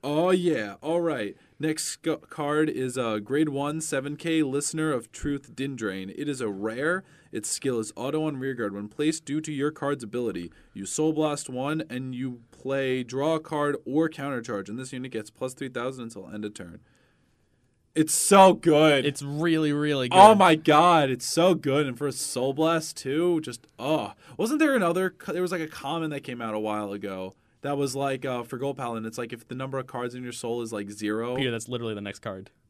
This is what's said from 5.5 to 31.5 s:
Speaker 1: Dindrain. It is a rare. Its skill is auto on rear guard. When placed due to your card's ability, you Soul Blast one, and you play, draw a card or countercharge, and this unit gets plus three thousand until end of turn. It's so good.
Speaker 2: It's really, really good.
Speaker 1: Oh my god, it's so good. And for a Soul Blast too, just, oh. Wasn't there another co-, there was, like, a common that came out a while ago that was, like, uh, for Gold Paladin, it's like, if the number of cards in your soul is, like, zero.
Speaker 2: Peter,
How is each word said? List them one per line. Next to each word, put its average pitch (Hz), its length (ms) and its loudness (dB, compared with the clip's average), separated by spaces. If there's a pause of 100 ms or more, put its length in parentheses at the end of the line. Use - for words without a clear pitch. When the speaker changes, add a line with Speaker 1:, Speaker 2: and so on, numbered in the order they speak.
Speaker 1:
Dindrain. 104 640 -6
It 147 120 -6
is 135 120 -6
a 113 80 -2
rare. 117 560 -4 (280)
Its 110 160 -6
skill 127 300 -2
is 110 180 -6
auto 147 300 -4
on 147 120 -4
rear 135 160 -6
guard. 107 200 -4
When 104 140 -8
placed 156 360 -2
due 147 180 -4
to 156 100 -8
your 143 180 -2
card's 143 320 -4
ability, 104 480 -4 (240)
you 95 100 -10
Soul 156 280 0
Blast 151 380 -2
one, 143 380 -4
and 127 260 -8
you 123 260 -8 (100)
play, 131 540 -2
draw 139 320 0
a 156 40 -2
card 147 440 -2
or 156 240 2
countercharge, 120 600 -6
and 107 100 -8
this 127 140 -10
unit 127 200 -10
gets 107 180 -8
plus 131 240 -8
three 139 140 -8
thousand 123 360 -6
until 104 240 -14
end 107 160 -8
of 104 100 -6
turn. 87 260 -16 (1120)
It's 156 200 2
so 190 400 8
good. 151 500 6
Speaker 2:
It's 143 180 -2
really, 151 500 0
really 147 360 -2
good. 180 100 6
Speaker 1:
Oh 214 160 12
my 185 220 8
god, 156 540 8
it's 127 160 -2
so 175 280 4
good. 143 320 0
And 123 120 -6
for 143 100 -4
a 131 40 -4
Soul 131 400 -4
Blast 160 440 0
too, 160 460 0
just, 123 240 -12 (120)
oh. 123 340 -2 (240)
Wasn't 233 220 -2
there 294 160 4
another 185 360 2
co-, - 220 -10
there 175 100 -2
was, 180 100 -2
like, 180 80 -4
a 156 80 -4
common 156 420 -6
that 143 140 -6
came 120 160 -10
out 113 140 -4
a 107 60 -2
while 104 320 -2
ago 95 420 -8 (280)
that 143 140 -4
was, 139 180 -2
like, 135 300 -4
uh, 127 180 -4
for 120 160 -10
Gold 135 180 -4
Paladin, 117 300 -6
it's 113 120 -10
like, 123 140 -8
if 120 140 -14
the - 80 -12
number 135 240 -6
of 131 80 -8
cards 123 300 -6
in 127 80 -10
your 120 80 -10
soul 120 300 -4
is, 113 100 -6
like, 104 180 -6
zero. 107 460 -2
Speaker 2:
Peter, 131 160 0